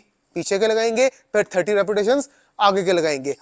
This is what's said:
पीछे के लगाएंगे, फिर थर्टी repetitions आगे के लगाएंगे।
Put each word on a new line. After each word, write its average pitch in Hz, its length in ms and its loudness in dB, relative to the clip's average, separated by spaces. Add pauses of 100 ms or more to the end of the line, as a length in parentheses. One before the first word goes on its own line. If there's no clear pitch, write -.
(340)
पीछे 175 240 -4
के 220 80 2
लगाएंगे, 226 420 0
फिर - 360 -2 (120)
थर्टी 180 160 0
repetitions 208 560 0 (320)
आगे 202 240 2
के 185 80 2
लगाएंगे। 147 500 -2